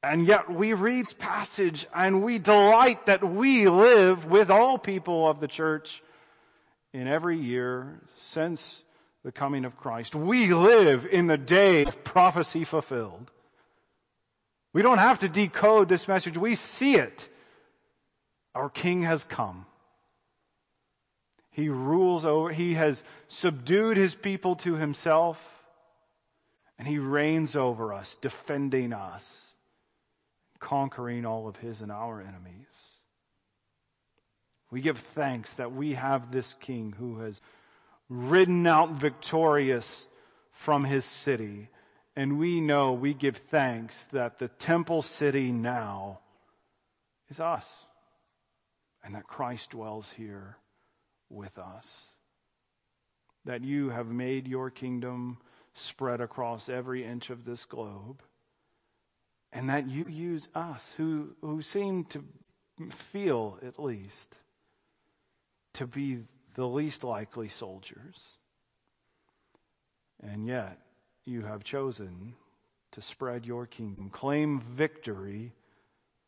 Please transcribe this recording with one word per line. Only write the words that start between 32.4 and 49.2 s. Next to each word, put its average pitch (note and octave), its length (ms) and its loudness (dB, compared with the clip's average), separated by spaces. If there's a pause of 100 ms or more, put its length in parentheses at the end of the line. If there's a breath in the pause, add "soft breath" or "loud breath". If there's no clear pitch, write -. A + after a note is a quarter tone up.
We B2+ 120 -8
give C3+ 180 -2
thanks C3 540 -8
that B2 180 -10
we C#3 220 -6
have B2+ 380 -4
this B2+ 240 -6
King A2+ 360 -10
who A2+ 280 -12
has A2 220 -14 (680 soft breath)
ridden F3 580 4
out E3 240 4
victorious D3 1160 -2 (440 soft breath)
from C#3+ 320 -2
his C3+ 220 -2
city. G#2 640 -8 (460 soft breath)
And C#3 220 -2
we E3+ 220 -2
know, C#3+ 340 2
we C3+ 200 -4
give C3+ 240 -4
thanks A#2+ 720 -4
that B2 320 -6
the A#2+ 100 -8
temple E3 520 -2
city C#3 500 -2
now A2 680 -8 (1120)
is C#3 100 -20
us, E3 280 -6 (1400)
and G2+ 120 -18
that G2+ 100 -18